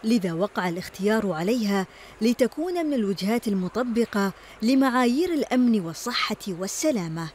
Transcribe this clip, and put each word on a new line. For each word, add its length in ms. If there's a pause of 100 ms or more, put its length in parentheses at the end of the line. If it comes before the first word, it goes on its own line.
لذا 300
وقع 360
الاختيار 600
عليها 560 (340)
لتكون 640
من 80
الوجهات 540
المطبقة 840 (300)
لمعايير 720
الأمن 460
والصحة 580 (100)
والسلامة 880